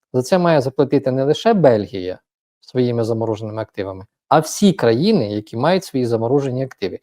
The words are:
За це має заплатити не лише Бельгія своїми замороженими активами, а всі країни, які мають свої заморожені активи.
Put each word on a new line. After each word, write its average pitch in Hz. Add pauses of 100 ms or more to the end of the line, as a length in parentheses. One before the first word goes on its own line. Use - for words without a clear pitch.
(120)
За 127
це 185
має 170
заплатити 135
не 131
лише 151
Бельгія 101 (420)
своїми 120
замороженими 110
активами, 95 (240)
а 143
всі 185
країни, 123
які 107
мають 170
свої 127
заморожені 127
активи. 95